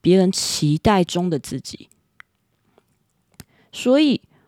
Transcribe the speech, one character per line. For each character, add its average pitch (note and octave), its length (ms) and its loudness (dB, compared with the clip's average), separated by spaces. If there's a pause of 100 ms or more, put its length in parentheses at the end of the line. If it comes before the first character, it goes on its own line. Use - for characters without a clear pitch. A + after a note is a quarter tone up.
别 F3 160 4
人 F#3+ 160 2
期 - 440 -2
待 F#3+ 280 2
中 F3 260 -4
的 D3+ 80 -4
自 C3 220 -12
己。 - 280 -18 (1800)
所 B3+ 280 2
以 C#4+ 200 2 (280)